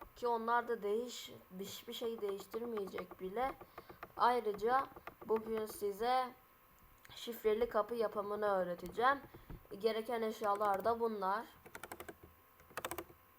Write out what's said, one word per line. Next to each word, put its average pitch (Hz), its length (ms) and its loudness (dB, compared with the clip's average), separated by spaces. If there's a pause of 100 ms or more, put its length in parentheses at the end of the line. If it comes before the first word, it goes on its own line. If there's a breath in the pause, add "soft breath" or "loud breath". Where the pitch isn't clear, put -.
(160)
ki 240 120 -2
onlar 233 400 2
da 220 140 -2
değiş-, 233 520 -2 (240)
hiçbir 196 340 -10
şey 226 280 -4
değiştirmeyecek 202 1000 -4
bile. 220 340 -2 (640 loud breath)
Ayrıca 233 680 4 (400)
bugün 220 400 0
size 233 680 0 (760)
şifreli 226 580 2
kapı 214 260 2
yapımını 208 520 0
öğreteceğim. 185 720 2 (580 loud breath)
Gereken 220 440 0
eşyalar 208 640 2
da 226 160 2
bunlar. 214 460 2 (1900)